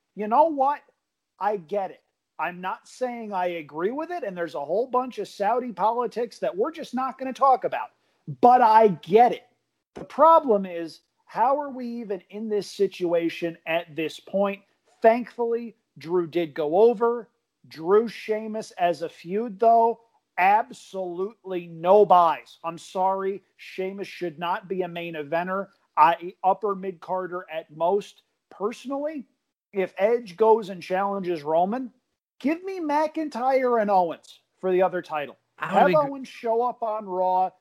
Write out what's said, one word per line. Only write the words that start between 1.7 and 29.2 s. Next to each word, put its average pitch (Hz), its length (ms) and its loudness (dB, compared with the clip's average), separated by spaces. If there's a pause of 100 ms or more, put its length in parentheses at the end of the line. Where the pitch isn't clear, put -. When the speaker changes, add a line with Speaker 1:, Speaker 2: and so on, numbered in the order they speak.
Speaker 1:
it. - 100 -20 (380)
I'm 175 200 -6
not 190 280 -8
saying 240 440 -8
I 180 140 -2
agree 165 460 -4
with 320 180 -8
it, 349 140 -8
and 190 120 -8
there's 170 200 -6
a 143 80 -6
whole 196 240 -2
bunch 247 300 -2
of 190 100 -8
Saudi 240 440 -2
politics 220 680 -2
that 165 160 -4
we're 269 160 -2
just 320 200 -12
not 254 260 -6
gonna 262 140 -8
talk 262 320 4
about. 123 260 -6 (500)
But 247 200 8
I 220 280 8
get 196 440 4
it. - 140 -10 (480)
The - 100 -14
problem 285 600 4
is, 170 340 -8 (240)
how 262 360 0
are 285 100 -8
we 254 160 -10
even 233 340 -8 (100)
in 214 180 -10
this 208 200 -4
situation 170 960 -2
at 165 300 -4
this 156 240 -6
point? 196 420 -2 (400)
Thankfully, 233 760 0 (220)
Drew 170 280 -2
did 160 260 -4
go 156 260 -2
over. 233 500 2 (400)
Drew 180 400 2
Sheamus 214 640 -8
as 175 300 -2
a 160 60 -8
feud, 196 520 -6
though, 226 400 4 (380)
absolutely 190 1300 -2
no 175 360 6
buys. 170 600 4
I'm 165 140 -8
sorry, 190 640 -2 (140)
Sheamus 190 520 -10
should 165 300 -10
not 180 300 -6
be 185 140 -4
a 180 60 -4
main 170 260 -10
eventer. 175 540 -4 (280)
I, 170 460 4
upper 196 320 0
mid-carder 185 800 -8
at 160 240 -12
most. 180 460 0 (280)
Personally, 277 760 -8 (460)